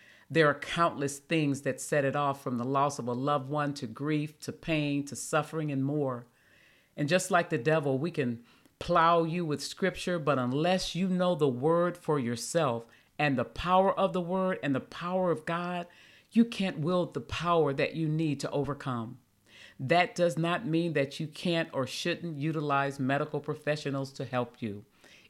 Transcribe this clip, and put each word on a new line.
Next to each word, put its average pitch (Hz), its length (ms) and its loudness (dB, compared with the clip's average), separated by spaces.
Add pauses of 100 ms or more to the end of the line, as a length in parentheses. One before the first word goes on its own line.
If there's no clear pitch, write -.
(300)
There 151 180 6
are 143 60 4
countless 143 640 -2
things 147 440 0
that 131 200 -4
set 147 240 2
it 135 100 0
off, 139 260 -2
from 123 140 -4
the 120 80 -2
loss 139 340 0
of 120 100 -6
a 123 40 -2
loved 135 380 -2
one 147 240 -2
to 135 120 -8
grief, 151 540 -4
to - 120 -10
pain, 147 540 -2
to - 100 -10
suffering, 156 540 -2
and 135 140 0
more. 135 420 -2 (680)
And 147 140 0
just 180 200 2
like 170 200 4
the 156 80 0
devil, 143 400 2
we 165 120 -4
can 123 300 -2 (380)
plow 170 460 4
you 170 200 -2
with 147 160 -2
scripture, - 600 -4
but 143 180 2
unless 156 560 0
you 185 140 0
know 180 260 2
the 151 140 4
word 165 480 2
for 151 200 -2
yourself 120 680 0 (340)
and 147 180 2
the 120 80 2
power 185 540 2
of 185 140 2
the 180 80 0
word 185 420 -2
and 139 100 0
the 131 80 0
power 180 520 -2
of - 120 -4
God, 175 440 -4 (420)
you 226 140 6
can't 196 340 -4
wield 170 340 0
the 139 80 -6
power 160 520 2
that 143 240 0
you 160 100 -2
need 151 320 0
to - 120 -6
overcome. 131 680 -4 (640)
That 165 340 2
does 175 240 2
not 170 260 0
mean 165 280 0
that 139 260 -2
you 160 80 -4
can't 165 460 -2
or 131 160 -2
shouldn't 170 500 -4
utilize 143 600 0
medical 143 400 0
professionals 143 720 -4
to 139 120 -8
help 120 380 -4
you. 101 220 -6 (460)